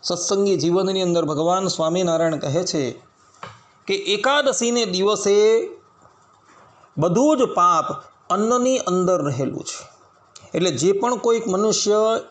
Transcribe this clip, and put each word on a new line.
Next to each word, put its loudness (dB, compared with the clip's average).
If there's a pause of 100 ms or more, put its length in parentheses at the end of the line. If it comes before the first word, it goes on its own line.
સત્સંગી 0
જીવનની 0
અંદર 2
ભગવાન 0
સ્વામિનારાયણ 0
કહે -2
છે -4 (840)
કે -2
એકાદશીને 0
દિવસે 2 (1300)
બધું 2
જ 2
પાપ 2 (440)
અન્નની 2
અંદર 0
રહેલું -4
છે. -12 (760)
એટલે 0
જે 0
પણ 0
કોઈક 0
મનુષ્ય 0 (100)